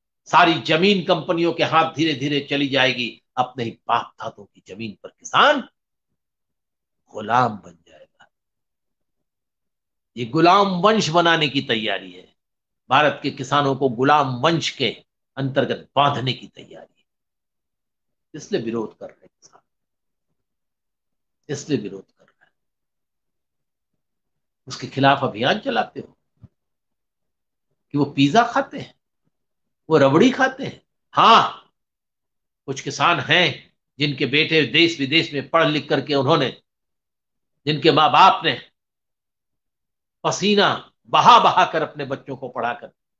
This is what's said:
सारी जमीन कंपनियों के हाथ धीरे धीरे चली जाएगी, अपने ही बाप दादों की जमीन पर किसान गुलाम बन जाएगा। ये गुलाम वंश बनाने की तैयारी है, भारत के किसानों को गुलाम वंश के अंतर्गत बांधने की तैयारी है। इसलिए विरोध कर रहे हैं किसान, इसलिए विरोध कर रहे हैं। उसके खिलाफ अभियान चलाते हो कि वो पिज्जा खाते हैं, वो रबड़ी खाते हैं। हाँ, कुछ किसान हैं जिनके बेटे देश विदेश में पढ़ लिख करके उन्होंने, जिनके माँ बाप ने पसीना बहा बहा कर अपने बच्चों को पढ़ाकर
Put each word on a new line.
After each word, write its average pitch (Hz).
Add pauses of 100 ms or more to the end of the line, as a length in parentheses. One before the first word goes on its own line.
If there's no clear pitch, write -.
(260)
सारी 170
जमीन 165
कंपनियों 170
के 156
हाथ 160
धीरे 156
धीरे 143 (100)
चली 143
जाएगी, 123 (140)
अपने 123
ही 113
बाप -
दादों 110
की -
जमीन 104
पर 95
किसान 247 (1400)
गुलाम 110
बन 95 (100)
जाएगा। - (1900)
ये 123
गुलाम 175
वंश 190
बनाने 165
की 135
तैयारी 104
है, 90 (560)
भारत 139
के 143
किसानों 139
को 135
गुलाम 131
वंश 156
के - (320)
अंतर्गत 135
बांधने 139
की -
तैयारी -
है। - (1300)
इसलिए 151
विरोध 113
कर 95
रहे -
हैं - (140)
किसान, - (1900)
इसलिए 139
विरोध 98 (140)
कर -
रहे -
हैं। - (2250)
उसके 131
खिलाफ 135
अभियान 123
चलाते 220
हो - (1700)
कि 143
वो 147
पिज्जा 143
खाते 277
हैं, - (960)
वो 160
रबड़ी 147
खाते -
हैं। - (300)
हाँ, 196 (920)
कुछ 131
किसान 147
हैं 151 (220)
जिनके 143
बेटे 156
देश 151
विदेश 151
में 139
पढ़ 165
लिख 151
करके 147
उन्होंने, 139 (1040)
जिनके 147
माँ 151
बाप 170
ने 131 (1500)
पसीना 170 (140)
बहा 165
बहा -
कर 160
अपने 143
बच्चों 135
को 127
पढ़ाकर 120 (280)